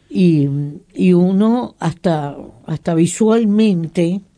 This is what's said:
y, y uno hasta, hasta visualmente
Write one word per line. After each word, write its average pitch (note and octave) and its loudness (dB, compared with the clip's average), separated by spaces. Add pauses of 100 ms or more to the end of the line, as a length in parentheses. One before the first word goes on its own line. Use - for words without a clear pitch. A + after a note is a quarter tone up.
(100)
y, E3 2 (460)
y F#3 2
uno G3 2
hasta, D3+ -4 (300)
hasta E3 -6
visualmente G3 0 (160)